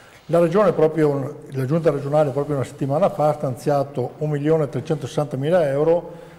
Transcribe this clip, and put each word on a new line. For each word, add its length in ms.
La 120
regione 320
proprio, 680
la 140
giunta 260
regionale 380
proprio 260
una 100
settimana 440
fa 200
ha 40
stanziato 880
un 100
milione 400
trecentosessantamila 1000
euro 720